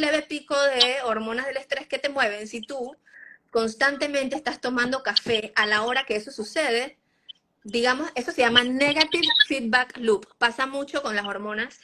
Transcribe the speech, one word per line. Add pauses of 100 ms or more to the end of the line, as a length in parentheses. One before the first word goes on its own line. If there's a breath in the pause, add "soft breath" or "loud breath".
leve
pico
de
hormonas
del
estrés
que
te
mueven
si
tú (540 loud breath)
constantemente
estás
tomando
café
a
la
hora
que
eso
sucede. (680 loud breath)
Digamos,
eso
se
llama
negative (200)
feedback
loop. (120)
Pasa
mucho
con
las
hormonas.